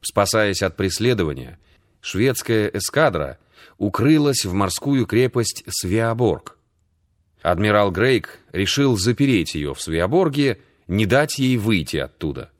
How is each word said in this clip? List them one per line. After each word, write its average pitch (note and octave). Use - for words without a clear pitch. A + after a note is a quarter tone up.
Спасаясь G#2
от F#2
преследования, F#2
шведская A2+
эскадра F#2+
укрылась C#3
в F#2
морскую G2+
крепость A#2+
Свеоборг. A2+
Адмирал G2+
Грейк A2
решил A#2+
запереть A2
ее C#2+
в -
Свеоборге, C3
не G2+
дать C#3
ей C3
выйти G2+
оттуда. C2